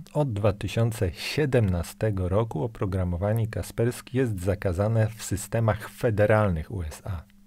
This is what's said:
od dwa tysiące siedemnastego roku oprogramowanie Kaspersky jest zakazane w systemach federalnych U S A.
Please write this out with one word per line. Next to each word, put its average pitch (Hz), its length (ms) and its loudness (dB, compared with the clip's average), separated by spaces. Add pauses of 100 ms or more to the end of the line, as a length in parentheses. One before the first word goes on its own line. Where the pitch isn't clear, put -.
(120)
od 147 200 0
dwa 101 200 2
tysiące 104 600 0
siedemnastego 101 1160 0
roku 113 340 0
oprogramowanie 101 840 0
Kaspersky 117 680 -4
jest 117 240 0
zakazane 101 680 2
w - 140 -10
systemach - 680 -2
federalnych 107 840 2
U 98 120 -6
S 78 220 -10
A. 90 180 -6 (240)